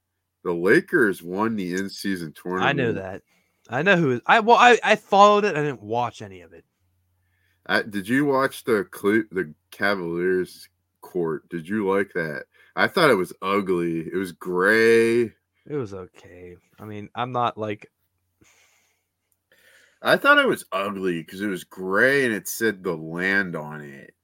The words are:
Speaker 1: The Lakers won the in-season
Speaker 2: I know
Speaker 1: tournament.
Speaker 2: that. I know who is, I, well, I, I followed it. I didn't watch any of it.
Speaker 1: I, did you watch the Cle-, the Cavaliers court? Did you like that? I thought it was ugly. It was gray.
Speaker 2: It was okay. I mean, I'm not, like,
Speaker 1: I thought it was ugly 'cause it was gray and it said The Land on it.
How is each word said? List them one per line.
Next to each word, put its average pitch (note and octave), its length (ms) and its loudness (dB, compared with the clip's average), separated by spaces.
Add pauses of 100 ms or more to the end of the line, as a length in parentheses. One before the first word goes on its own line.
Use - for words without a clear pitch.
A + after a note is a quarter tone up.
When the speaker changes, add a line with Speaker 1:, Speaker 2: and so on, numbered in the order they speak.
(440)
Speaker 1:
The F2+ 100 -2
Lakers G#2+ 680 2
won G2+ 320 -4
the F2+ 180 -6
in-season F#2+ 640 -6 (100)
Speaker 2:
I F#2+ 280 -2
know B2+ 200 -2
Speaker 1:
tournament. - 40 -8
Speaker 2:
that. F#2+ 240 -12 (460)
I B2 140 -4
know F#3+ 160 4
who D#3 140 2
is, A#2+ 160 -2
I, A3 140 4
well, A3+ 160 4
I, A#3+ 260 8
I G#3 120 4
followed G#3 480 4
it. G3 140 0
I D3+ 60 0
didn't C#3 180 -6
watch A2+ 400 -6
any F#2+ 200 -16
of E2+ 120 -20
it. E2+ 100 -20 (1000)
Speaker 1:
I, G2+ 160 0
did G2+ 260 -8
you C3+ 180 2
watch C3+ 380 0
the G#2 280 0
Cle-, G#2+ 400 2
the F2 200 -4 (200)
Cavaliers F2+ 1000 -2 (320)
court? E2 480 -6
Did E2 180 -8
you G#2 220 -2
like G2 240 -2
that? D#2 320 -6 (300)
I F#2 120 2
thought E3 220 4
it A#2 60 6
was F2+ 260 -2
ugly. F2+ 600 -2
It D#2+ 140 -10
was F#2 180 -6
gray. A2+ 880 4
Speaker 2:
It - 520 -12
was G#2+ 200 -8
okay. F2+ 640 -20 (220)
I G#2 60 -16
mean, G#2 300 -14
I'm B2 160 -6
not, A#2+ 260 -4
like, G#2+ 320 -8 (2250)
Speaker 1:
I D3+ 140 4
thought C#4+ 200 4
it C#4 100 4
was - 240 -2
ugly F#2+ 520 -2
'cause F#2 180 -14
it G#2+ 60 -4
was F#2 160 -6
gray A#2 600 0
and A2+ 100 0
it F#2 120 -8
said G#2 360 -4
The F2+ 120 -4
Land F2 600 -2
on D2+ 260 -10
it. C#2 320 -20 (100)